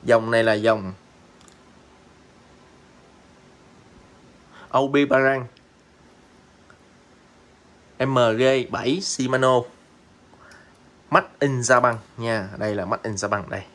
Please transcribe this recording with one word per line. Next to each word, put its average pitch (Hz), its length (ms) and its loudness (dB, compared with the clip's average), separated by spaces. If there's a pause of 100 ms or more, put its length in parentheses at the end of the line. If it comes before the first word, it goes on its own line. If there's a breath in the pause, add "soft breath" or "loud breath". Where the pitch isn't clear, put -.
Dòng 113 280 2
này 113 120 2
là 113 100 2
dòng 107 400 0 (3750 loud breath)
Obi 139 280 2
Barang 135 420 0 (2500)
M 135 160 -2
G 120 280 2 (260)
bảy 156 320 -2
Shimano. 131 600 0 (1500 loud breath)
Made 190 180 2 (120)
in 135 220 -2
Japan 123 340 2 (220)
nha. 113 400 -4
Đây 107 180 -4
là 98 100 -4
Made 110 180 -6
in 110 120 -6
Japan 101 340 -4
đây. 95 140 -10 (100)